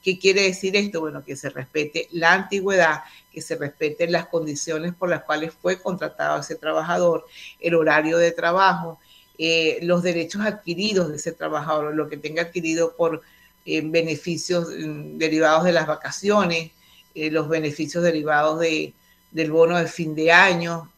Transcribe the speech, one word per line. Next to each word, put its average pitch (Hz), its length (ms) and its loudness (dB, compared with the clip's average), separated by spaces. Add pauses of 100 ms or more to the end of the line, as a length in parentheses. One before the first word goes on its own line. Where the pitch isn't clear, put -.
¿Qué 185 160 -2
quiere 196 240 2
decir 190 340 0
esto? 202 240 0
Bueno, 147 240 -8
que 139 120 -10
se 143 120 -8
respete 147 640 -6
la 165 220 4
antigüedad, 190 680 2 (300)
que 156 80 -14
se 156 160 -6
respeten 156 560 -4
las 170 140 -2
condiciones 160 680 -4
por 180 140 -4
las 160 160 -2
cuales 156 300 -4
fue 185 260 -2
contratado 151 600 -4
ese 151 140 -10
trabajador, 160 720 0 (340)
el 170 140 0
horario 156 440 4
de 170 140 6
trabajo, 170 680 2 (400)
eh, 160 440 0
los 175 200 2
derechos 170 400 -2
adquiridos 196 680 -2
de 151 80 -6
ese 160 160 -6
trabajador, 151 600 -4
lo 151 140 -2
que 156 80 -10
tenga 156 260 -4
adquirido 165 520 -2
por, 165 280 -2 (440)
eh, 156 180 -2
beneficios, 165 840 -2
mm, 151 500 -10
derivados 160 460 4
de 180 80 4
las 156 140 2
vacaciones, 165 840 -2 (440)
eh, 156 160 -4
los 151 180 0
beneficios 156 560 -2
derivados 156 560 2
de, 156 320 0 (400)
del 160 180 -2
bono 165 280 6
de 165 100 0
fin 156 260 -6
de 160 160 2
año 170 680 4